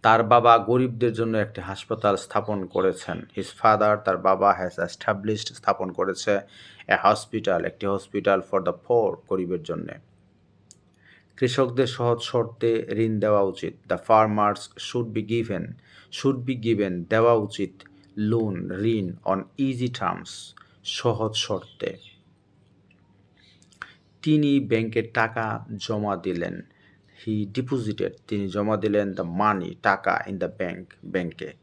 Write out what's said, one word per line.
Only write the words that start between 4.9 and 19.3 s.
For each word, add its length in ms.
স্থাপন 380
করেছে 480
a 160
hospital, 640
একটি 220
hospital 500
for 220
the 120
poor, 460
গরিবের 340
জন্যে। 300
কৃষকদের 500
সহজ 340
শর্তে 680
ঋণ 300
দেওয়া 220
উচিত। 320
The 200
farmers 520
should 540
be 160
given, 440
should 340
be 180
given, 400
দেওয়া 300
উচিত 380
loan, 540
ঋণ 400
on 180